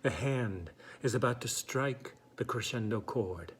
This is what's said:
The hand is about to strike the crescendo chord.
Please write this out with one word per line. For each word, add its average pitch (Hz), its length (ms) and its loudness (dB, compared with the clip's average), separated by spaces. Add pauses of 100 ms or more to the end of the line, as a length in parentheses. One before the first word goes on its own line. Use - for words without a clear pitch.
The 131 80 6
hand 104 600 0 (320)
is 120 120 4
about 123 280 4
to 131 60 -4
strike 131 680 -2 (220)
the - 80 -2
crescendo 110 560 0
chord. 92 600 -2